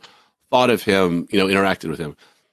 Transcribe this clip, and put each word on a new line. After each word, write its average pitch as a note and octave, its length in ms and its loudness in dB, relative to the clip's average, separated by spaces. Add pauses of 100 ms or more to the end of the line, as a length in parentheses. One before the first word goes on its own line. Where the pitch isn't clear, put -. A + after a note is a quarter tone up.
(520)
thought B2+ 180 2
of G#2+ 140 0
him, F2+ 480 0
you G2+ 80 2
know, F#2+ 80 2
interacted G2 420 0
with D2+ 100 -8
him. D2+ 180 -10 (360)